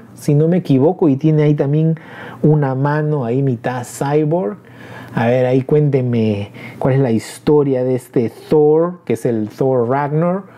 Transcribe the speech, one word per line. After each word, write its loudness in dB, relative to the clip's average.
si 0
no 4
me 2
equivoco, 2
y 2
tiene 2
ahí 4
también 0
una 2
mano -2
ahí -2
mitad -4
cyborg. -2
A 0
ver, 2
ahí 2
cuéntenme 0
cuál 0
es 2
la 0
historia 0
de 0
este -2
Thor, 4
que -2
es -4
el -2
Thor 0
Ragnar, -2